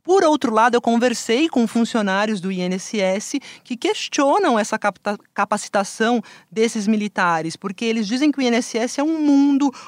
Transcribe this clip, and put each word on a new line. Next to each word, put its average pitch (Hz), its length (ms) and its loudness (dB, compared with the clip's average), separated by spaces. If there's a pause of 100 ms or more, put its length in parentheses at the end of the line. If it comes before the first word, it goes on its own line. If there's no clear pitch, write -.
Por 370 220 4
outro 302 280 2
lado, 226 240 4
eu 240 60 2
conversei 240 680 0
com 233 180 0
funcionários 214 720 0
do 190 100 -6
I 180 100 -4
N 180 140 -2
S 208 240 -6
S 196 400 -2 (240)
que 233 140 -10
questionam 320 800 0
essa 214 220 -2
capta-, 208 380 -4 (160)
capacitação 208 880 -2 (260)
desses 220 380 -2
militares, 185 680 0
porque 202 300 -8
eles 226 220 -2
dizem 262 240 2
que 277 80 -4
o - 20 -2
I 254 60 2
N 233 100 2
S 226 200 -4
S 240 220 -4
é 285 40 0
um 320 160 -2
mundo, 285 520 4 (160)